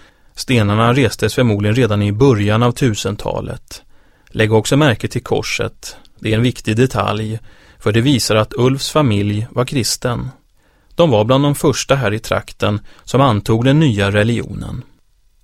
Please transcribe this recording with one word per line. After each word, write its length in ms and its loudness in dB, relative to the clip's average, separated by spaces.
Stenarna 580 2
restes 420 0
förmodligen 400 0
redan 260 2
i 100 0
början 520 2
av 80 2
tusentalet. 1120 -6
Lägg 260 -2
också 240 2
märke 300 2
till 160 -6
korset. 720 -6
Det 120 -4
är 40 0
en 80 2
viktig 340 -2
detalj, 600 -2
för 120 -2
det 100 2
visar 340 2
att 220 0
Ulfs 340 0
familj 600 0
var 140 -2
kristen. 640 -4
De 140 4
var 160 4
bland 180 2
de 120 0
första 400 0
här 180 0
i 60 -4
trakten 600 -4
som 180 0
antog 440 2
den 140 4
nya 320 2
religionen. 720 -2